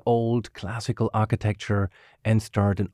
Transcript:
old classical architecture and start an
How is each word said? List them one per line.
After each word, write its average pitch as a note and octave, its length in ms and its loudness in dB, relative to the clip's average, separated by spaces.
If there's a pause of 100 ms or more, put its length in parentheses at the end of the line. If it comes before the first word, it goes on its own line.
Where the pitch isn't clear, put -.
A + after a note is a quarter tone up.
old A#2 480 0
classical A2+ 600 -4
architecture G#2 760 0 (340)
and A2 200 2
start G2+ 360 2
an F#2+ 140 -2